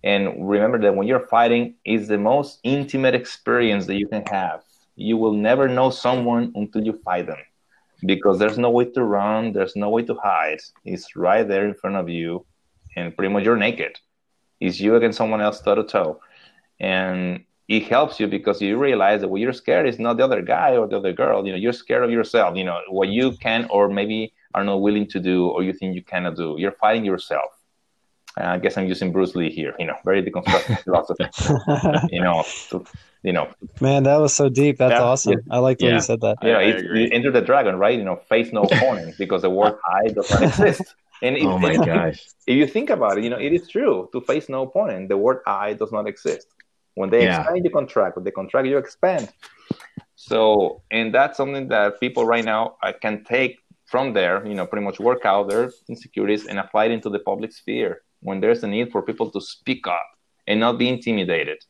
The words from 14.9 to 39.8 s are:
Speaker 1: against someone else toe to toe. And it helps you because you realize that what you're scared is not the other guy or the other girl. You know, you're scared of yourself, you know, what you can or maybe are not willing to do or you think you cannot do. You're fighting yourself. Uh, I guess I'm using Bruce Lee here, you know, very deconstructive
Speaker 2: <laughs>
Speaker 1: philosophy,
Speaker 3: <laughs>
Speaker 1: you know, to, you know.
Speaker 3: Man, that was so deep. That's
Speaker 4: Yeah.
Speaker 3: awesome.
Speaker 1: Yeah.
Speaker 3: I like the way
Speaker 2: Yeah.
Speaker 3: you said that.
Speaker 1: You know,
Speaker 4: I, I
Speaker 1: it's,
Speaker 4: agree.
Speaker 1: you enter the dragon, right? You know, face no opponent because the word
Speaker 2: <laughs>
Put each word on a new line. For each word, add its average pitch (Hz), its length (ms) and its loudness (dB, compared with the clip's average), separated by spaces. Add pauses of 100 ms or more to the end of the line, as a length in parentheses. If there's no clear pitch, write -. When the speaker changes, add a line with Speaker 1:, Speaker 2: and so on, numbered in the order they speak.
Speaker 1:
against 117 220 2
someone 110 240 0
else 104 200 -2
toe 101 140 2
to 107 80 0
toe. 87 360 -2 (600)
And 92 640 -4 (240)
it 107 160 0
helps 143 360 0
you 107 80 0
because 101 340 -2
you 101 160 0
realize 107 440 2
that 95 80 -4
what 95 100 -4
you're 120 140 -2
scared 147 340 0
is 113 120 -4
not 117 180 0
the 127 80 4
other 131 160 0
guy 139 360 2
or 113 100 2
the 107 100 -4
other 95 160 -2
girl. 107 320 0
You 95 80 -4
know, 92 40 -6
you're 113 160 -2
scared 120 300 -2
of 120 80 0
yourself, 107 460 2
you 95 60 -4
know, 87 160 -4 (100)
what 95 200 0
you 120 280 0
can 117 320 -2
or 101 180 4
maybe 107 460 -4 (220)
are 98 80 0
not 98 180 0
willing 104 280 2
to 98 100 -6
do 90 280 2
or 90 160 -2
you 92 100 -2
think 92 220 -6
you 90 80 -10
cannot 90 320 -6
do. 82 240 -6
You're 95 140 -2
fighting 110 320 0
yourself. 80 460 -4 (880)
Uh, 90 60 -4
I 90 140 -2
guess 95 180 -2
I'm 95 100 -2
using 90 240 -2
Bruce 92 240 0
Lee 85 140 -2
here, 76 300 -8
you 85 60 -4
know, 76 100 -6 (100)
very 95 180 2
deconstructive 95 560 -2
Speaker 2:
<laughs> - 60 -14
Speaker 1:
philosophy, 90 400 0 (840)
Speaker 3:
<laughs> 87 60 -6
Speaker 1:
you 87 60 -2
know, 85 220 0 (260)
to, 87 140 -8 (400)
you 92 100 0
know. 76 160 -2 (320)
Speaker 3:
Man, 135 220 4
that 139 140 6
was 151 160 4
so 143 160 2
deep. 135 280 2
That's 127 160 4
Speaker 4:
Yeah. 120 100 4
Speaker 3:
awesome. 120 300 2
Speaker 1:
Yeah. - 220 -2
Speaker 3:
I - 40 2
like 131 200 2
the - 60 2
way 120 60 6
Speaker 2:
Yeah. 117 60 4
Speaker 3:
you 107 40 2
said 117 200 -2
that. 107 200 0
Speaker 1:
You 113 120 4
know, 110 60 4
Speaker 4:
I, - 20 4
I - 20 2
Speaker 1:
it's, 98 180 2
Speaker 4:
agree. 90 220 0
Speaker 1:
you 117 80 0
enter 123 200 2
the 123 100 4
dragon, 117 360 2
right? 107 200 4
You 104 80 -4
know, 92 100 -4 (140)
face 117 240 2
no 107 100 2
opponent 104 540 2
because 95 260 -2
the 95 60 2
word 104 300 2
Speaker 2:
<laughs> - 40 -12